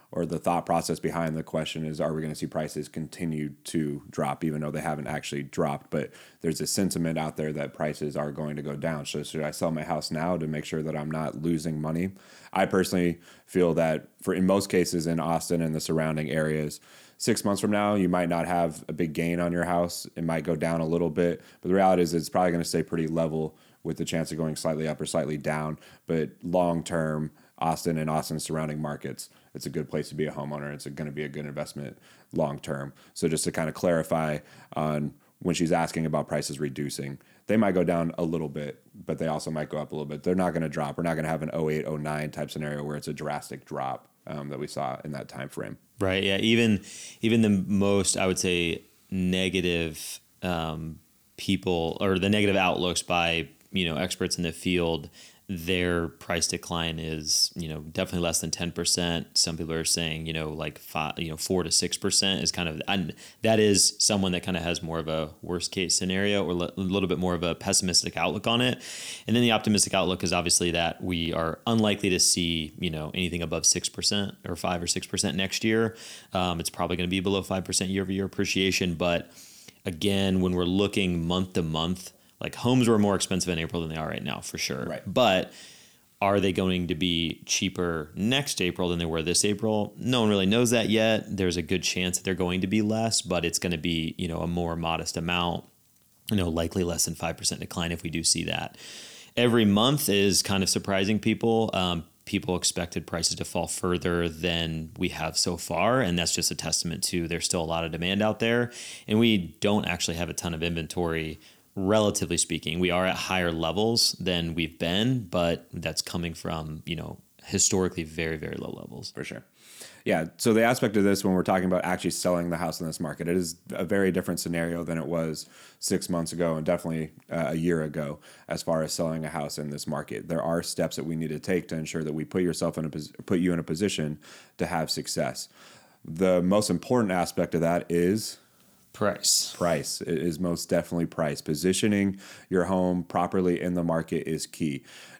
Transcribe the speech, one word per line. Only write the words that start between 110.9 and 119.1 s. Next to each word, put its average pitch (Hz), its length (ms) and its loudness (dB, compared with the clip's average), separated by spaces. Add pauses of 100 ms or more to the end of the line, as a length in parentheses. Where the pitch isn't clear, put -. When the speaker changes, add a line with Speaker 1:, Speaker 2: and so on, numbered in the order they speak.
Speaker 2:
relatively 98 600 4
speaking. 80 420 -2
We 90 120 4
are 90 160 2
at 92 100 2
higher 90 360 0
levels 90 680 2
than 85 340 0
we've 80 240 -2
been, 104 500 2
but 85 440 0
that's 80 300 -4
coming 85 320 -4
from, 80 520 -6
you 82 100 -4
know, 78 220 -10 (260)
historically 92 600 2
very, 80 320 -4
very 80 200 -6
low - 140 -8
levels. - 400 -12